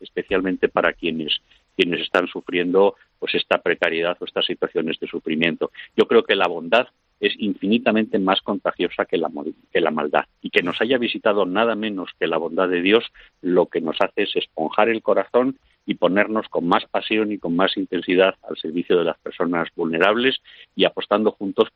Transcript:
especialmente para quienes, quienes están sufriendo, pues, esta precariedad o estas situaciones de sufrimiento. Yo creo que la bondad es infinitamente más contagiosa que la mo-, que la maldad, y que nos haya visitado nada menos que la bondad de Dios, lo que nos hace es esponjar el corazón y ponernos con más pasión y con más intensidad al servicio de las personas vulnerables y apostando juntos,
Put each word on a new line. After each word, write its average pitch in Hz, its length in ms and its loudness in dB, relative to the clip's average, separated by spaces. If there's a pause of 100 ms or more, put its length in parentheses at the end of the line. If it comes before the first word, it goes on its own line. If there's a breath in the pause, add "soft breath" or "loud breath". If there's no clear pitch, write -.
especialmente 92 680 -2
para 85 240 0
quienes, 80 460 -4 (380 soft breath)
quienes 85 260 0
están 90 260 0
sufriendo, 90 680 2 (240 soft breath)
pues, - 180 -6
esta 87 220 0
precariedad 85 600 -2
o 90 60 -10
estas - 180 -4
situaciones 80 560 -4
de - 60 -8
sufrimiento. 80 640 -2 (260 loud breath)
Yo 107 100 4
creo 113 180 4
que 107 100 2
la 95 140 2
bondad 87 400 0 (320)
es 104 180 0
infinitamente 110 800 0
más 95 220 2
contagiosa 90 640 -4
que - 140 -2
la 80 100 -2
mo-, 73 160 -10 (260)
que 92 120 0
la 78 80 0
maldad, 76 340 0 (160)
y - 100 -10
que 98 120 0
nos 87 180 -4
haya 123 180 0
visitado 104 460 0
nada 110 320 0
menos 104 320 -6 (100)
que 85 80 0
la 82 120 -2
bondad 82 300 -2
de 90 140 0
Dios, 104 220 4 (380 soft breath)
lo 87 240 2
que 85 160 -4
nos 80 180 -6
hace 104 220 -2
es - 140 -4
esponjar 90 520 0
el 113 140 -2
corazón 120 560 0 (260)
y 101 100 -2
ponernos 101 540 0
con - 180 -4
más 98 200 2
pasión 107 440 -2
y 104 80 -6
con 85 180 -4
más 90 200 2
intensidad 92 600 2 (120)
al - 80 -10
servicio 85 400 -2
de 85 80 2
las 82 140 -4
personas 85 580 -2
vulnerables 98 600 2 (380 loud breath)
y 92 120 2
apostando 104 460 0
juntos, 104 440 0